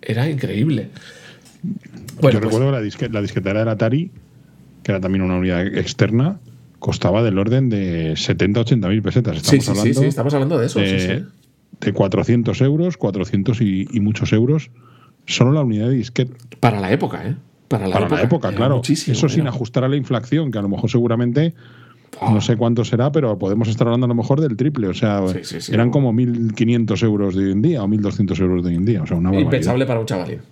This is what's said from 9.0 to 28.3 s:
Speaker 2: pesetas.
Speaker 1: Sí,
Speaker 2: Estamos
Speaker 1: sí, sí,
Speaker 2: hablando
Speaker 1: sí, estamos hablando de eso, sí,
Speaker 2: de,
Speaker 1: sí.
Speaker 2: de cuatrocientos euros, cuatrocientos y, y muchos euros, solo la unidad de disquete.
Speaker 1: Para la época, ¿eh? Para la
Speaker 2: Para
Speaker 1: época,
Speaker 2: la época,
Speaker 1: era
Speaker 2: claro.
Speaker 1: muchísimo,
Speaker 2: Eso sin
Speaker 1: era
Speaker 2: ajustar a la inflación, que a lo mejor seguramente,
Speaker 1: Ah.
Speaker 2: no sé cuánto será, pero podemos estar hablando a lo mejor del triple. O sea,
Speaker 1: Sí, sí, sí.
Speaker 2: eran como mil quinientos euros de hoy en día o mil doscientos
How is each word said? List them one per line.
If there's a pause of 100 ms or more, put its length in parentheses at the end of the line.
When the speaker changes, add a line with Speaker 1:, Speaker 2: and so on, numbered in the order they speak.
Speaker 2:
pesetas.
Speaker 1:
Sí,
Speaker 2:
Estamos
Speaker 1:
sí,
sí,
Speaker 2:
hablando
Speaker 1:
sí,
estamos
hablando
de
eso,
sí,
Speaker 2:
de,
Speaker 1:
sí. (560)
Speaker 2:
de
cuatrocientos
euros,
cuatrocientos
y,
y
muchos
euros, (560)
solo
la
unidad
de
disquete. (260)
Speaker 1:
Para
la
época,
¿eh? (320)
Para
la
Speaker 2:
Para
Speaker 1:
época,
Speaker 2:
la
época,
Speaker 1:
era
Speaker 2:
claro.
Speaker 1:
muchísimo,
Speaker 2:
Eso
sin
Speaker 1:
era
Speaker 2:
ajustar
a
la
inflación,
que
a
lo
mejor
seguramente, (680)
Speaker 1:
Ah.
Speaker 2:
no
sé
cuánto
será,
pero
podemos
estar
hablando
a
lo
mejor
del
triple.
O
sea,
Speaker 1:
Sí,
sí,
sí.
Speaker 2:
eran
como
mil
quinientos
euros
de
hoy
en
día
o
mil
doscientos